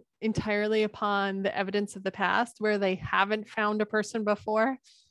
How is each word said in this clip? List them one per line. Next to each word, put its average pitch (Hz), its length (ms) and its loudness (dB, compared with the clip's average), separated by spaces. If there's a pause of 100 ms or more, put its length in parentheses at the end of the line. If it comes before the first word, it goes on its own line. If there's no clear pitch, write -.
(200)
entirely 214 600 0
upon 202 600 -2
the 196 140 -2
evidence 202 400 -2
of 190 60 -14
the 196 80 -4
past, 196 480 0
where 208 180 2
they 190 200 0
haven't 202 520 0
found 214 320 2
a 208 60 0
person 214 380 -2
before, 220 520 2 (340)